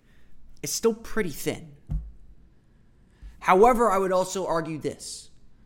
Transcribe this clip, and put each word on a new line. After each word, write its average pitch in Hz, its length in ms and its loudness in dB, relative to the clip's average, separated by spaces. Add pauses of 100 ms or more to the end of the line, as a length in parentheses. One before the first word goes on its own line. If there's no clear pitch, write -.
(640)
is 143 100 -6
still 226 220 0
pretty - 360 -4
thin. 143 420 -6 (1700)
However, 220 500 6
I 190 80 2
would 190 140 0
also 185 340 0
argue 160 320 -2
this. - 520 -10 (360)